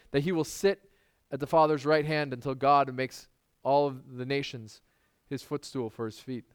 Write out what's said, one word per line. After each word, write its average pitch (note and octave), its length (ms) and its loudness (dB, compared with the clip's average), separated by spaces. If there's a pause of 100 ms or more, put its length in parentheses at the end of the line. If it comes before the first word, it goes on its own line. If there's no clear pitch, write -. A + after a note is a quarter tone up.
(120)
that C#3+ 100 2
he F3+ 100 0
will D#3+ 120 2
sit - 460 -2 (400)
at C#3 100 -6
the C#3+ 60 -6
Father's D#3 380 4
right D3+ 200 4
hand D3+ 280 -2
until C3 220 -6
God C3+ 400 4
makes B2+ 340 -6 (340)
all C#3+ 240 2
of C3 300 -10
the B2 80 -8
nations C3 560 -6 (460)
his C3+ 160 -8
footstool C3 480 -6
for A2+ 160 -8
his G#2+ 140 -12
feet, B2 240 -10 (100)